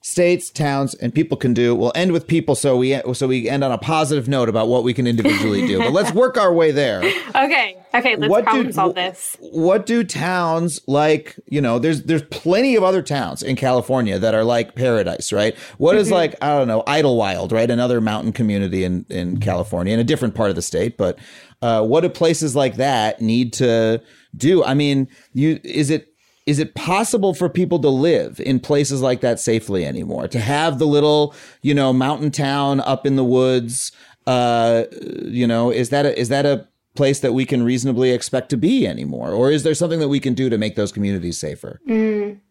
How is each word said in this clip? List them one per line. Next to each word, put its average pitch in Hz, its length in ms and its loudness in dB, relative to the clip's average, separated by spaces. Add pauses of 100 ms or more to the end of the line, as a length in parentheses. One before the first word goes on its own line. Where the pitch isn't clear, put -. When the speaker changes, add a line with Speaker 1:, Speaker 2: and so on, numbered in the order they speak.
Speaker 1:
states, 175 460 0
towns, 139 460 -2
and 117 180 -6
people 156 240 0
can 123 160 0
do. 120 220 2
We'll 117 180 0
end 180 180 0
with 165 140 -2
people, 160 300 0
so 135 200 0
we, 131 240 0 (140)
so 131 140 -2
we 127 200 0
end 139 160 -2
on 135 80 0
a 117 60 -2
positive 151 500 -2
note 131 220 0
about 110 180 0
what 123 160 2
we 120 120 0
can 131 100 -2
individually 110 640 0
do. 98 100 0
But 120 160 0
let's 196 180 2
work 247 260 2
our 196 160 4
way 165 180 4
there. 131 320 0
Speaker 2:
<laughs> 381 100 0 (200)
Okay. 269 440 0 (160)
Okay, 240 240 2
let's 147 120 -2
Speaker 1:
What 202 120 4
do, - 40 -2
Speaker 2:
problem 233 280 2
solve 185 200 2
Speaker 1:
wh-, - 20 -6
Speaker 2:
this. 185 440 -8
Speaker 1:
what 185 460 0
do 233 180 0
towns 170 840 -2
like, 151 600 0
you 143 140 -2
know, 120 180 0
there's, 147 240 0
there's 156 200 0
plenty 226 520 0
of 202 80 4
other 185 180 2
towns 123 420 -6
in 131 120 -2
California 123 640 0
that 110 140 2
are 110 100 2
like 117 320 0
paradise, 113 560 0
right? 104 260 0 (200)
What 170 180 4
is 208 120 4
Speaker 2:
Mm-hmm. - 80 2
Speaker 1:
like, 165 280 2
I 147 140 2
don't 131 100 2
know, 113 200 0
Idlewild, 107 640 2
right? 113 200 2
Another 120 300 2
mountain 107 320 -2
community 98 500 0
in, 90 260 -2
in 90 300 -4
California, 90 540 -2
in 113 60 2
a 117 40 2
different 117 320 -2
part 110 140 0
of 95 60 -2
the 90 60 -6
state. - 360 -4
But, 92 220 -2 (420)
uh, 113 240 0
what 135 160 2
do 175 80 0
places 160 460 -2
like 135 200 0
that 117 460 -2
need 113 320 0
to 113 480 2 (340)
do? 165 280 4
I 135 100 0
mean, 139 340 0 (260)
you, 151 300 0
is 147 260 -2
it, 151 180 -2 (380)
is 143 140 0
it 156 160 -4
possible 196 580 0
for 175 160 -2
people 175 300 0
to 143 100 2
live 135 520 0
in 131 180 0
places 139 420 -2
like 127 200 0
that 120 180 0
safely 104 460 -2
anymore? 82 420 -6
To 123 120 -4
have 143 400 -2
the 156 80 2
little, 147 460 2 (280)
you 143 120 2
know, 135 200 2
mountain 135 380 0
town 139 500 0
up 135 240 -2
in 139 100 2
the 135 80 2
woods, 127 680 0 (360)
uh, 117 560 2 (400)
you 120 240 0
know, 117 240 2
is 117 180 0
that 143 160 0
a, 135 140 0
is 117 100 -2
that 139 160 0
a 143 220 0 (260)
place 139 280 0
that 127 100 0
we 127 140 0
can 123 180 0
reasonably 127 480 2
expect 123 380 -4
to 143 80 -2
be 196 280 2
anymore? 69 460 -6
Or 120 180 2
is 151 140 2
there 156 100 2
something 165 260 -2
that 147 100 0
we 139 100 2
can 127 140 -2
do 131 160 -2
to 113 80 0
make 107 180 -4
those 104 160 -2
communities 98 480 -4
safer? - 480 -12
Speaker 2:
Mm. 214 520 -2 (120)